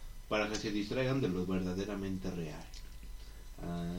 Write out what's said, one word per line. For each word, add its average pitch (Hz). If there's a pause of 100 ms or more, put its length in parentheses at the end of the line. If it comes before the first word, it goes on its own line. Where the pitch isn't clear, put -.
(280)
para 107
que 110
se 110
distraigan 123
de 107
lo 90
verdaderamente 95
real". 80 (1000)
Ah, 87 (140)